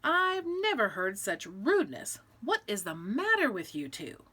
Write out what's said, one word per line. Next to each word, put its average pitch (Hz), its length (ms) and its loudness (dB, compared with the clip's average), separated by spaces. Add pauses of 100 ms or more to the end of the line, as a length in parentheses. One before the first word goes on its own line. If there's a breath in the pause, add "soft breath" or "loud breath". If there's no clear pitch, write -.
I've 370 420 4
never 349 440 2
heard 190 280 -2
such 170 280 -4
rudeness. 196 720 0 (220)
What 370 260 0
is 202 180 -4
the 165 100 -4
matter 294 560 2
with 185 240 -6
you - 140 -4
two? - 340 -10 (100)